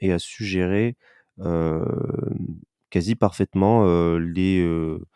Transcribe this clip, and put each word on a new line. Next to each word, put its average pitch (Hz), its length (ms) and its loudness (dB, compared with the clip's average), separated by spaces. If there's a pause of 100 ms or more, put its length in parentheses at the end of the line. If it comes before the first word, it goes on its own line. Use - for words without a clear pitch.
et 95 120 0
a 87 60 0
su - 260 -10
gérer, 98 520 0 (440)
hem, 82 440 -2 (1080)
quasi 92 260 0
parfaitement, 101 720 2
heu, 85 320 4
les, 92 440 0
heu, 82 420 -2 (120)